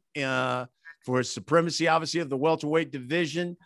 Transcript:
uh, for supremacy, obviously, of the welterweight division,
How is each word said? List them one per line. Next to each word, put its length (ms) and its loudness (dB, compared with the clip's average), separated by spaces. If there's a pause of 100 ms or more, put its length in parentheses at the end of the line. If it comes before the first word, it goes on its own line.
(220)
uh, 440 0 (380)
for 200 0
supremacy, 640 0
obviously, 320 2
of 100 -4
the 80 -2
welterweight 540 2
division, 760 -4